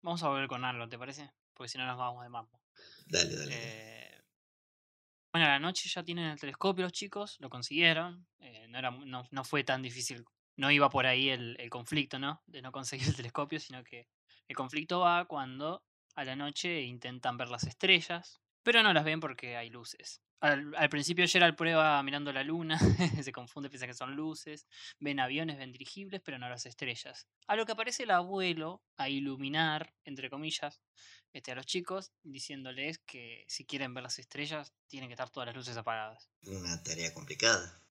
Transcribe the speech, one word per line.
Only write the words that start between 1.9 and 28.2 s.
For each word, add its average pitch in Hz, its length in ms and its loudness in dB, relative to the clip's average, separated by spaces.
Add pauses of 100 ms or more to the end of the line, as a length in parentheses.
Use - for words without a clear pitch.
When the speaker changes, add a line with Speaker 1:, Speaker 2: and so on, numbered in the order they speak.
Speaker 1:
vamos 123 260 -4
de 123 60 -16
mambo. 120 320 -14 (460)
Speaker 2:
Dale, 85 280 2
dale, - 160 -6
dale. - 40 -4
Speaker 1:
Eh, 110 680 -12 (1120)
bueno, 165 140 6
a 143 40 8
la 139 80 6
noche 180 300 -2
ya 175 140 -4
tienen 170 280 -4
el 147 80 -10
telescopio 180 440 0
los 180 100 -2
chicos, 202 460 -8
lo 135 100 -12
consiguieron. 165 760 2 (120)
Eh, 113 300 -20
no 120 100 -10
era 127 120 0
mu-, 135 140 -12
no, 127 260 -8
no 135 120 -4
fue 143 200 0
tan 131 180 2
difícil. 120 440 -8 (320)
No 139 140 4
iba 143 180 10
por 131 160 4
ahí 131 240 4
el, 123 300 -4
el 120 100 -10
conflicto, 131 500 -2
¿no? 143 260 -4
De 135 160 -16
no 131 100 -12
conseguir 131 360 -4
el 151 80 2
telescopio, 143 440 -4
sino 127 240 -12
que 120 240 -18 (400)
el - 80 -10
conflicto 151 460 -2
va 175 240 6
cuando 143 580 -6 (320)
a 143 80 -6
la 131 140 -4
noche 147 440 -4
intentan 123 560 -6
ver 120 120 -4
las 120 160 -4
estrellas, 175 720 4 (240)
pero 233 200 8
no 202 100 8
las 156 100 8
ven 156 160 2
porque 127 380 -6
hay 117 120 -8
luces. - 520 -14 (180)
Al, 147 360 4
al 151 140 6
principio 165 380 4
Gerald 170 300 8
prueba 156 460 6
mirando 143 280 -2
la 135 120 -2
luna, 160 360 0
<laughs> 156 440 4
se 127 100 -6
confunde, 135 360 -10
piensa 127 180 -8
que 123 60 -10
son 131 220 -6
luces, 151 500 -8 (340)
ven 143 200 0
aviones, 143 380 0
ven 131 160 -12
dirigibles, 190 500 -12
pero 139 140 -8
no 123 100 -8
las 123 180 -8
estrellas. 127 640 -8 (200)
A 214 100 2
lo 220 80 2
que 220 80 -6
aparece 247 300 -2
el 220 80 0
abuelo 180 680 0 (140)